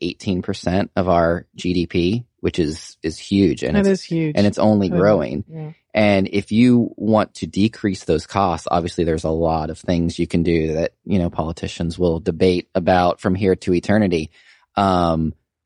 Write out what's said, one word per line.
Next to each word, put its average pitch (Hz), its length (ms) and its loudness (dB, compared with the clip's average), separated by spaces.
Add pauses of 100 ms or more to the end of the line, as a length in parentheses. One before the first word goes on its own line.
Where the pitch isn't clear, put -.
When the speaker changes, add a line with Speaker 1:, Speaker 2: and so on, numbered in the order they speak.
Speaker 1:
eighteen 90 400 -4
percent 95 540 -4
of 92 120 0
our 85 380 2 (100)
G 90 180 -4
D 87 120 0
P, 92 400 -2 (140)
which - 180 -2
is, 78 460 -4
is 78 160 -6
huge. 95 420 2
And 65 140 0
Speaker 2:
That 202 60 4
Speaker 1:
it's, 196 200 2
Speaker 2:
is - 20 -16
huge. 160 320 -4
Speaker 1:
and 104 120 4
it's - 100 0
only 101 320 2
Speaker 2:
That 78 60 -2
is, 87 40 2
Speaker 1:
growing. 92 480 2
Speaker 2:
yeah. 156 240 -14 (220)
Speaker 1:
And 101 380 2
if 101 220 -4
you 120 420 4
want 107 400 0
to 87 120 -8
decrease 98 580 -2
those 80 200 0
costs, 92 460 0
obviously 87 320 0
there's 80 220 -2
a 95 40 -2
lot 80 400 -2
of 82 80 -12
things 85 400 -2
you 85 80 -2
can 85 160 0
do 82 340 0
that, 80 180 -2 (100)
you 95 160 -2
know, 85 100 0
politicians 82 680 -6
will 82 220 0
debate 90 520 0
about 90 460 2
from 95 160 0
here 95 220 2
to - 160 -2
eternity. 87 580 0 (460)
Um, 85 560 2 (320)